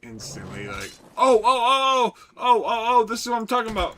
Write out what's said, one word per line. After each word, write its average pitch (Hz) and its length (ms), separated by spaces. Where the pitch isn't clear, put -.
instantly, 101 640
like, 98 220
Oh, 262 220
oh, 214 80
oh, 262 680
oh, - 220
oh, 226 280
oh, 233 360
oh, 226 40
this 226 160
is - 80
what 240 100
I'm 226 60
talking 233 260
about. 185 260